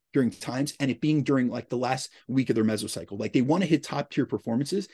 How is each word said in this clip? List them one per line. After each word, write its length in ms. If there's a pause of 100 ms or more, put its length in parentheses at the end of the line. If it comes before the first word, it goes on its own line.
(120)
during 200
times 480
and 100
it 120
being 200
during, 280
like, 200
the 80
last 320 (180)
week 220
of 60
their 80
mesocycle. 560
Like, 120
they 120
wanna 240
hit 160
top 260
tier 160
performances, 680